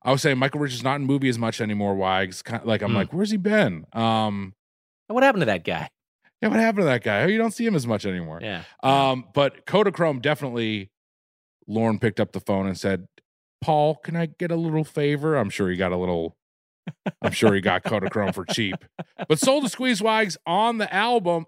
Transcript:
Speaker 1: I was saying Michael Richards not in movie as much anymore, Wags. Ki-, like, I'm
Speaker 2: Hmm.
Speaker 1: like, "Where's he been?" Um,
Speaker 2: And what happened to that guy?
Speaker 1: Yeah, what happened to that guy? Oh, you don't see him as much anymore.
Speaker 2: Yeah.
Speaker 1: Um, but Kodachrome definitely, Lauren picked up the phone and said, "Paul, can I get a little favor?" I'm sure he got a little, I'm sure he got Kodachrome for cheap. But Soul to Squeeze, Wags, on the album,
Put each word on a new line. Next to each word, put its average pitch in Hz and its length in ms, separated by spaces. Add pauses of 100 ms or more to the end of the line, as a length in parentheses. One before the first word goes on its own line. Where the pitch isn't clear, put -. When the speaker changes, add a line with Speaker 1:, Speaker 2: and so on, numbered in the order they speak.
Speaker 1:
I 123 80
was 135 100
saying 139 180
Michael 143 200
Richards 127 240
not 131 160
in 139 60
movie 135 240
as 117 80
much 113 240
anymore, 101 340
Wags. 92 460
Ki-, 117 140 (100)
like, 110 160
I'm 107 100
Speaker 2:
Hmm. 113 60
Speaker 1:
like, 101 160
"Where's 202 180
he 220 60
been?" 175 560
Um, 107 640 (520)
Speaker 2:
And 214 80
what 254 80
happened 233 180
to 135 60
that 92 180
guy? 82 240 (520)
Speaker 1:
Yeah, 220 80
what 220 100
happened 226 220
to 175 40
that 123 180
guy? 104 200
Oh, 165 40
you 214 100
don't 226 140
see 233 140
him 214 100
as 127 100
much 110 200
anymore. 85 360
Speaker 2:
Yeah. 92 220 (180)
Speaker 1:
Um, 135 520
but 143 320
Kodachrome 170 560
definitely, 117 680 (800)
Lauren 110 320
picked 113 200
up 104 120
the 95 80
phone 98 260
and 95 120
said, 95 300 (540)
"Paul, 151 340
can 165 200
I 170 100
get 165 260
a 170 40
little 160 280
favor?" 147 520
I'm 107 160
sure 95 180
he 90 80
got 92 140
a 90 60
little, 85 380 (840)
I'm - 120
sure 107 200
he 98 80
got 92 220
Kodachrome 98 500
for 95 120
cheap. 104 320 (500)
But 156 100
Soul 269 240
to 240 80
Squeeze, 240 320
Wags, 220 340 (120)
on 220 320
the 202 120
album, 185 560